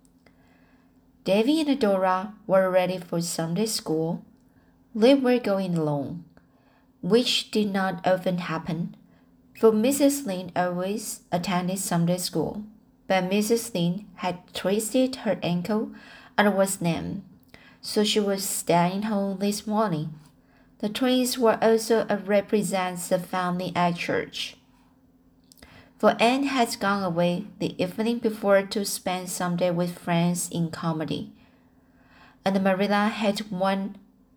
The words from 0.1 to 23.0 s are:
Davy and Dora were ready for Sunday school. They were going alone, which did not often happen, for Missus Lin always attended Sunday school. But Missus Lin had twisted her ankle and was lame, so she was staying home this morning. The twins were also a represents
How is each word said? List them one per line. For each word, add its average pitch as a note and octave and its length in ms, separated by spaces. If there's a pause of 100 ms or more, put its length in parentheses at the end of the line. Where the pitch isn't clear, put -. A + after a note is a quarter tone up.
Davy A#3 380
and C#4 180
Dora F#3+ 540 (120)
were F#3+ 220
ready F3+ 300
for E3+ 240
Sunday E3+ 420
school. D#3+ 580 (720)
They A#3 200
were B3 240
going F#3+ 400
alone, D3 460 (760)
which A3+ 500
did G#3 200
not F#3+ 360
often F3+ 320
happen, D#3+ 580 (640)
for A3+ 100
Missus C#4 540
Lin F#3 320
always F3+ 640 (100)
attended F3+ 480
Sunday E3+ 380
school. F3+ 480 (420)
But F#3 220
Missus G#3+ 460
Lin F3 400
had F3+ 240 (160)
twisted A#3+ 600
her F#3 260
ankle F3+ 480 (480)
and G3+ 180
was G3 240
lame, E3+ 420 (600)
so - 220
she G#3 160
was G3 220
staying F3 600
home G3 360
this G3+ 280
morning. G#3 480 (640)
The G#3 100
twins B3+ 480
were A3 240
also A3+ 480
a G#3 80
represents G3 920